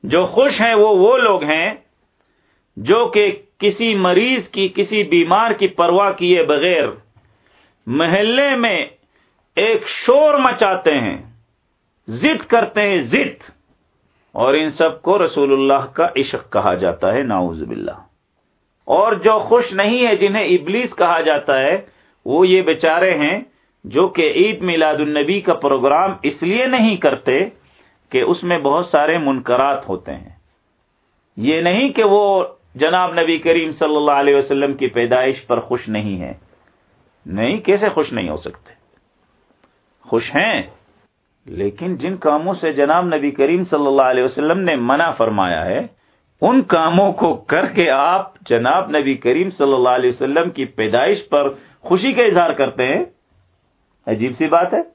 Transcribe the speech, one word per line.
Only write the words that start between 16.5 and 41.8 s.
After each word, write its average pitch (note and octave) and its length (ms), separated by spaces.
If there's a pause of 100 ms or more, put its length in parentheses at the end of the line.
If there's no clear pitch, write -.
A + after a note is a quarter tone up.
کہا G2 200
جاتا F#2 400
ہے، C3 100
نعوذ F2+ 400
باللہ۔ A1 360 (880)
اور G3+ 260
جو G#3 260
خوش A#3+ 340
نہیں A3 340
ہے، G#3+ 80
جنہیں G3+ 300
ابلیس F3+ 500
کہا E3+ 260
جاتا D3 380
ہے، D3+ 180 (480)
وہ E3 220
یہ F#3 140
بیچارے E3 560
ہیں D#3 220 (460)
جو C#3+ 220
کہ E3+ 280
عید F3+ 260
میلاد D#3+ 340
النبی D3+ 460
کا F#3+ 120
پروگرام C#3 600 (100)
اس C#3+ 200
لیے A3 220
نہیں A3+ 320
کرتے - 420 (720)
کہ C3 100
اس F3 220
میں F3 160
بہت D3 260
سارے D#3 320
منکرات C3+ 720
ہوتے F#2 260
ہیں۔ - 140 (1080)
یہ D3+ 240
نہیں G3+ 280
کہ A3+ 140
وہ G3 400 (320)
جناب E3+ 440
نبی D#3+ 180
کریم E3 340
صلی D3+ 240
اللہ D3 160
علیہ C#3+ 240
وسلم C#3 380
کی C3+ 140
پیدائش B2+ 600
پر A#2 120
خوش A#2+ 280
نہیں G#2 300
ہیں، D2+ 160 (920)
نہیں، A2+ 320
کیسے G3+ 320
خوش D3+ 240
نہیں F#2+ 160
ہو D2+ 80
سکتے؟ - 360 (1300)
خوش - 300
ہیں، F3+ 260 (840)
لیکن G2+ 500